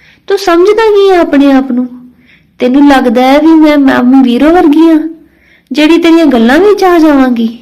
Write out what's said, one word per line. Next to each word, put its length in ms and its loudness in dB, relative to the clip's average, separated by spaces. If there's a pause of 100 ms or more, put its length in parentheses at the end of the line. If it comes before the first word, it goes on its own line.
(280)
ਤੂੰ 100 -2
ਸਮਝਦਾ 540 0
ਕੀ 180 0
ਹੈ 100 0
ਆਪਣੇ 320 0
ਆਪ 200 -2
ਨੂੰ?" 320 -8 (580)
"ਤੈਨੂੰ 300 0
ਲੱਗਦਾ 320 0
ਹੈ 180 0
ਵੀ 80 0
ਮੈਂ 300 2
ਮਾਮੀ 460 0
ਵੀਰੋ 260 0
ਵਰਗੀ 400 2
ਹਾਂ, 200 -2 (600)
ਜਿਹੜੀ 260 0
ਤੇਰੀਆਂ 280 0
ਗੱਲਾਂ 340 0
ਵਿੱਚ 240 0
ਆ 160 0
ਜਾਵਾਂਗੀ?" 640 -2